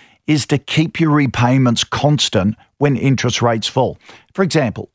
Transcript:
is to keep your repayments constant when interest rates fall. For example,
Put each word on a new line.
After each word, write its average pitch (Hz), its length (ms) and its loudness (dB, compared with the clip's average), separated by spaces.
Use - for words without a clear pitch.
is 147 180 0
to 147 120 0
keep - 420 -2
your 160 100 2
repayments 127 720 2
constant 110 720 0
when 143 180 0
interest 123 480 0
rates 117 240 0
fall. 110 320 -2
For 196 100 0
example, - 500 -2